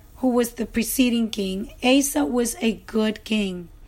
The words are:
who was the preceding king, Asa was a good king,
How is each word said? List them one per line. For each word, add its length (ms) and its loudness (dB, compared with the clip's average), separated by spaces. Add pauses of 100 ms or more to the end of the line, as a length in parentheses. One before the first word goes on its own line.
(160)
who 140 0
was 240 2
the 120 -4
preceding 640 0
king, 420 -4 (120)
Asa 400 2
was 360 -2
a 260 -2
good 360 -2
king, 460 -2 (200)